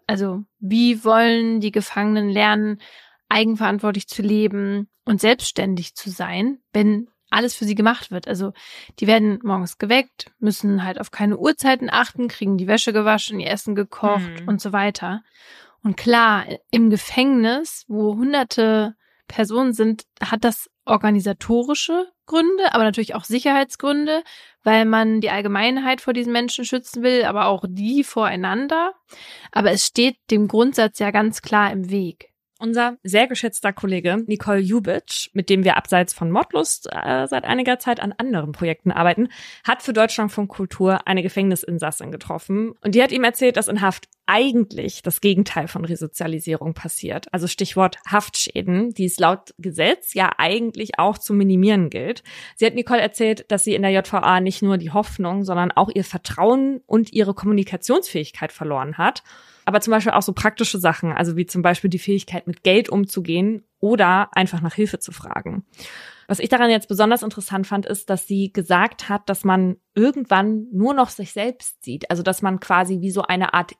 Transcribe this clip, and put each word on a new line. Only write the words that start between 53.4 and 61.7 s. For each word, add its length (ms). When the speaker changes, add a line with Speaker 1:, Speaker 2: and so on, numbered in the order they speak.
Speaker 2:
dass 140
sie 100
in 80
der 80
J 140
V 120
A 240
nicht 220
nur 160
die 120
Hoffnung, 520
sondern 280
auch 220
ihr 100
Vertrauen 840
und 260
ihre 220
Kommunikationsfähigkeit 1160
verloren 460
hat. 240
Aber 180
zum 100
Beispiel 220
auch 80
so 100
praktische 460
Sachen, 340
also 240
wie 100
zum 160
Beispiel 280